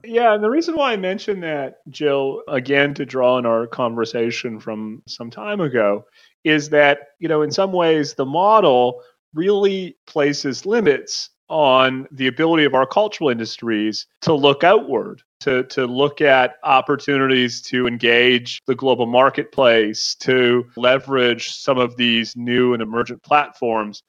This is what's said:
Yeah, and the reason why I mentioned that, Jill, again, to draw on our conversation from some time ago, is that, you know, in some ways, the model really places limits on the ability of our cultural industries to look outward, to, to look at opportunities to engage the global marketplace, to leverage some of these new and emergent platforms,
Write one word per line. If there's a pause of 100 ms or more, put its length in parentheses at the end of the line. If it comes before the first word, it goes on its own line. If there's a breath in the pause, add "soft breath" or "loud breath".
Yeah,
and
the
reason
why
I
mentioned
that, (120)
Jill,
again,
to
draw
on
our
conversation
from
some
time
ago, (400 soft breath)
is
that, (220)
you
know,
in
some
ways,
the
model (320 loud breath)
really (100)
places
limits (180)
on
the
ability
of
our
cultural
industries (160)
to
look
outward, (160)
to,
to
look
at
opportunities
to
engage
the
global
marketplace,
to (120)
leverage
some
of
these
new
and
emergent
platforms,